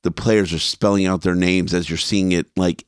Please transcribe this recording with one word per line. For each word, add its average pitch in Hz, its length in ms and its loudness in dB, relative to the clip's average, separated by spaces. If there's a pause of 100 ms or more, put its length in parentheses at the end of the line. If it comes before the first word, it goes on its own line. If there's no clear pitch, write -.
the 113 80 0
players 101 420 0
are 80 60 -4
spelling 101 460 0
out 92 160 0
their 90 140 0
names 90 380 2
as 87 160 -2
you're 82 80 -4
seeing 92 360 0
it, 85 120 0 (120)
like, 90 300 -2